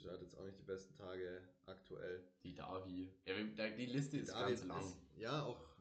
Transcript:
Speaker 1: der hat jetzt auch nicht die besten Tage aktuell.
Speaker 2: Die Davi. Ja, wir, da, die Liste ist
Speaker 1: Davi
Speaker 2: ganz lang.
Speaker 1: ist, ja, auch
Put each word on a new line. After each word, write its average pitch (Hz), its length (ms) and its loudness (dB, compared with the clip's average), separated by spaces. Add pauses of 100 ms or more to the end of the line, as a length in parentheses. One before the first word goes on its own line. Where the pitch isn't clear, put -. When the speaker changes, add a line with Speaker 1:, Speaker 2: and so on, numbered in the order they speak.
Speaker 1:
der 87 80 -4
hat 90 100 -4
jetzt 87 140 -10
auch - 80 -6
nicht 98 140 -6
die 98 60 -14
besten 95 300 -2
Tage 92 480 -2 (240)
aktuell. 90 580 -4 (180)
Speaker 2:
Die 90 120 -6
Davi. 92 580 -2 (140)
Ja, 95 100 4
wir, 107 180 2
da, 110 140 2
die 113 180 0
Liste 139 320 4
ist 107 120 0
Speaker 1:
Davi 98 220 6
Speaker 2:
ganz - 120 4
lang. 87 220 0
Speaker 1:
ist, 90 100 -4 (200)
ja, 127 280 4
auch 120 160 0 (200)